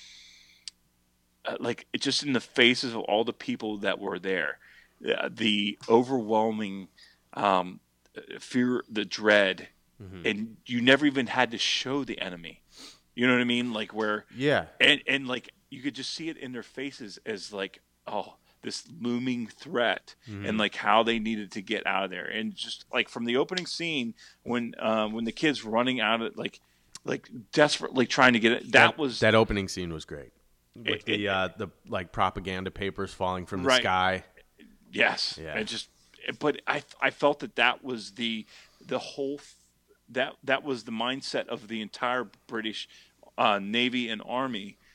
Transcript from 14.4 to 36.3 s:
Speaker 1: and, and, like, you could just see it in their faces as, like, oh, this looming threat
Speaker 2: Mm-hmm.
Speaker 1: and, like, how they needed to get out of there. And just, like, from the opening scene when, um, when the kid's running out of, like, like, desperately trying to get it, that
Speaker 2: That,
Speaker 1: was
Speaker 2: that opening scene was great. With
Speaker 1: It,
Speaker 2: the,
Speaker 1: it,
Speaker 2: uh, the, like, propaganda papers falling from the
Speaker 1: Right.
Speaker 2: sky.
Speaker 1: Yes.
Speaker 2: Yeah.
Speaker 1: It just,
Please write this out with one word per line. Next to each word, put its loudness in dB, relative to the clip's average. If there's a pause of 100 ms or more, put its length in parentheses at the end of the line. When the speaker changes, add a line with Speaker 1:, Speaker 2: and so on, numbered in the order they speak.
Speaker 1:
and, 6
and, 0
like, -6 (200)
you -14
could -4
just -8
see -8
it -10
in -10
their -8
faces -12
as, -8
like, -6 (260)
oh, -4 (260)
this -8 (160)
looming -2
threat -4 (100)
Speaker 2:
Mm-hmm. -10
Speaker 1:
and, -2
like, 0
how 4
they 2
needed -4
to -8
get -4
out 0
of -6
there. -8
And -6
just, -10
like, 0
from -6
the 0
opening 0
scene -4 (300)
when, -2
um, 0
when -4
the -4
kid's 0
running 2
out 2
of, -6
like, -8 (420)
like, -6 (240)
desperately 4
trying 8
to 6
get 6
it, -2
that -
Speaker 2:
That, 8
Speaker 1:
was -4
Speaker 2:
that 6
opening 4
scene -6
was -8
great. -14 (460)
With -8
Speaker 1:
It, -4
Speaker 2:
the, -2
Speaker 1:
it, 0
Speaker 2:
uh, 0
the, -6 (220)
like, -6
propaganda -2
papers -6
falling -2
from -6
the 2
Speaker 1:
Right. 6
Speaker 2:
sky. 2 (720)
Speaker 1:
Yes. 0
Speaker 2:
Yeah. -8
Speaker 1:
It -4
just, -10 (500)